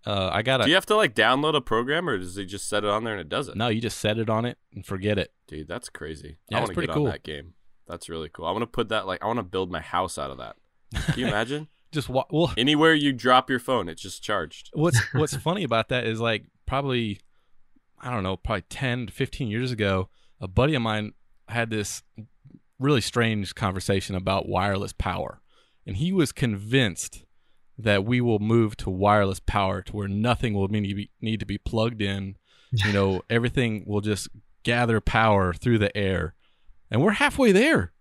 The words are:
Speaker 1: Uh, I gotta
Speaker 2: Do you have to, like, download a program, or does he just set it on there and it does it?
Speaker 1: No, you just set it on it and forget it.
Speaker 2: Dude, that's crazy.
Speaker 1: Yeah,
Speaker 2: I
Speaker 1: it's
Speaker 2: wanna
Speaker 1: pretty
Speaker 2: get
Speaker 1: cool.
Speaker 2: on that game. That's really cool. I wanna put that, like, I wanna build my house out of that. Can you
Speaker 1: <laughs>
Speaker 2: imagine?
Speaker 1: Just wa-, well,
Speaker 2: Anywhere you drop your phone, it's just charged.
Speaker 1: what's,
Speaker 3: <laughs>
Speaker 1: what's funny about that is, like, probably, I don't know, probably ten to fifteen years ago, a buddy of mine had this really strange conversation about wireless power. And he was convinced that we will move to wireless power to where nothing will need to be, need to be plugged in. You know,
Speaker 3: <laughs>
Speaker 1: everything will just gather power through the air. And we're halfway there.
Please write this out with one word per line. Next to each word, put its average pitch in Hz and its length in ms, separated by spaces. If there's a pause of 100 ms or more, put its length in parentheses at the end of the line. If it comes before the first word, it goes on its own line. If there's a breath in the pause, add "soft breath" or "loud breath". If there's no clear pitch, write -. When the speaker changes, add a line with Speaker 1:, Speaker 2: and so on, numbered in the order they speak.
Speaker 1:
Uh, 98 260
I 107 100
gotta 127 220
Speaker 2:
Do 127 60
you 175 60
have 190 100
to, 214 100
like, 180 180
download 135 400
a 143 60
program, 139 480
or 117 80
does 92 200
he 98 100
just 95 220
set 104 160
it 104 60
on 110 140
there 113 100
and 95 60
it 78 80
does 120 200
it? - 80
Speaker 1:
No, 117 120
you 113 120
just 117 180
set 107 180
it 113 140
on 110 160
it 120 100 (160)
and 101 140
forget 101 320
it. - 140 (160)
Speaker 2:
Dude, 76 200
that's 107 220
crazy. 76 480 (100)
Speaker 1:
Yeah, 107 100
Speaker 2:
I - 20
Speaker 1:
it's 117 80
Speaker 2:
wanna 90 60
Speaker 1:
pretty 170 120
Speaker 2:
get 82 80
Speaker 1:
cool. 147 120
Speaker 2:
on 110 60
that 69 120
game. 76 300 (320)
That's 85 220
really 80 220
cool. 82 160
I 90 60
wanna 113 160
put 113 200
that, 104 180
like, 92 160
I 98 40
wanna 117 160
build 92 280
my 82 100
house 90 360
out 67 140
of 65 80
that. 57 180 (380)
Can - 240
you 127 80
Speaker 1:
<laughs> - 20
Speaker 2:
imagine? 123 400 (240)
Speaker 1:
Just 151 160
wa-, 127 220
well, 156 260
Speaker 2:
Anywhere 156 380
you 143 180
drop 127 380
your 127 80
phone, 117 300
it's 82 120
just - 220
charged. - 500
Speaker 1:
what's, 151 360
Speaker 3:
<laughs> - 60
Speaker 1:
what's 139 220
funny 170 280
about 113 240
that 123 180
is, 113 140
like, 113 240 (200)
probably, 127 560 (800)
I 123 100
don't 113 120
know, 92 140
probably 104 340
ten 123 380
to - 40
fifteen 135 360
years 123 240
ago, 98 360 (320)
a - 80
buddy 127 260
of 127 80
mine 107 300 (360)
had 117 220
this 104 320 (760)
really 135 220
strange 110 560
conversation 95 580
about 92 340
wireless 98 440
power. - 480 (440)
And 92 120
he 165 160
was 170 200
convinced 110 920 (540)
that 104 260
we 123 160
will 117 200
move 110 360
to - 140
wireless 98 500
power 95 420
to - 140
where 98 120
nothing 110 440
will 98 160
need 104 200
to 101 60
be, 101 160 (120)
need 110 180
to 101 60
be 101 100
plugged 113 460
in. 98 340 (360 soft breath)
You 104 200
know, 98 340
Speaker 3:
<laughs> - 40
Speaker 1:
everything 117 560
will 104 160
just 104 260 (360)
gather 117 360
power 101 540
through 117 240
the 101 180
air. 95 380 (560)
And 110 120
we're 208 100
halfway 262 400
there. 208 480